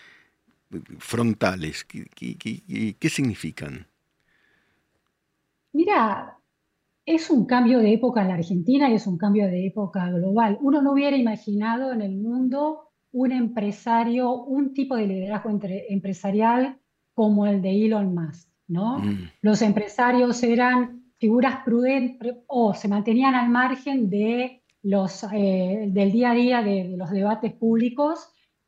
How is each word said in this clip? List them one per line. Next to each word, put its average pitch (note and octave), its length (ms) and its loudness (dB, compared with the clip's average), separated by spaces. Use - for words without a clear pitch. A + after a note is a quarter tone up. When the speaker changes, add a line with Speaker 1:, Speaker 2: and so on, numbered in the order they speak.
Speaker 1:
eh, F2 80 -12
frontales, G2+ 840 -4
¿qué, - 300 -16
qué, A#1+ 220 -12
qué, - 300 -12
qué, A2 320 -6
qué D#3+ 100 -2
significan? F#2 800 -6
Speaker 2:
Mira, D4+ 680 0
es D#4+ 240 0
un B3+ 140 4
cambio B3 340 4
de A3 140 6
época A#3 300 2
en F#3 60 2
la F#3 60 0
Argentina F#3 560 2
y A3+ 40 4
es - 120 0
un F3+ 120 -2
cambio G3+ 280 2
de F3+ 200 -2
época F#3+ 440 -4
global. G3+ 520 2
Uno C#4 200 2
no C#4 120 2
hubiera C#4 220 2
imaginado A3+ 760 -2
en A3 100 -4
el F#3+ 140 -6
mundo B3+ 640 -2
un B3 140 0
empresario, A#3 1040 0
un C4+ 320 -2
tipo C4 220 -2
de G#3+ 100 0
liderazgo G3 420 -4
entre-, G3+ 440 -6
empresarial G#3+ 840 0
como G#3 340 2
el G3+ 160 0
de F#3+ 240 2
Elon G#3 260 0
Musk, E3 360 -8
¿no? G#3 320 -2
Speaker 1:
Mm. F#3+ 320 -4
Speaker 2:
Los G#3+ 220 4
empresarios A#3+ 800 2
eran B3 640 0
figuras B3 460 2
prudentes B3 720 0
o A#3+ 260 2
se - 140 -6
mantenían A#3 480 2
al A#3+ 140 2
margen B3+ 600 0
de A#3 520 -2
los, G3 500 -2
eh, G3 600 0
del G3 180 2
día A#3+ 220 2
a - 20 2
día A#3+ 280 2
de, G3 260 -2
de F#3 80 -8
los F3+ 140 -8
debates G#3+ 420 -2
públicos A#3+ 760 -2